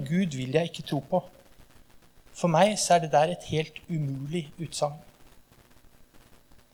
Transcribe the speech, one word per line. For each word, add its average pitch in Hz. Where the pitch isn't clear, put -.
Gud 160
vil 131
jeg 165
ikke -
tro 143
på.» 180
For 170
meg 196
så 175
er 160
det 151
der 151
et -
helt 156
umulig 147
utsagn. 151